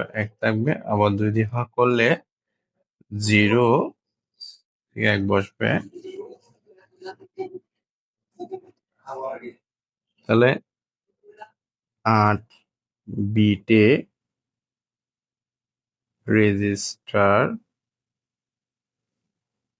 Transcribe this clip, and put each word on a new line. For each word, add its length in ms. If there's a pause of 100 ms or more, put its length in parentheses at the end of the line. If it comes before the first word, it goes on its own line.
(140)
এক 160 (100)
থাকবে। 320 (140)
আবার 260
দুই 200
দিয়ে 160
ভাগ 240
করলে 360 (1040)
জিরো, 560 (1300)
এক 320
বসবে। 420 (4000)
তাহলে 200 (1600)
আট 360 (840)
বিটে 580 (2500)
রেজিস্টার 1120 (2500)